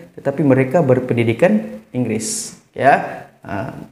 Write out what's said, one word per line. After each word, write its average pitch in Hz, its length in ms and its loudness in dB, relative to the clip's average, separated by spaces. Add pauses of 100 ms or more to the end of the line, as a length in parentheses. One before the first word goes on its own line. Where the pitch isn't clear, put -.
(180)
tetapi 139 240 -4
mereka 131 400 2
berpendidikan 127 800 2 (320)
Inggeris. - 640 -6 (140)
Okey, - 100 -6
ya. 139 120 6 (520)
Ah, - 300 -8 (160)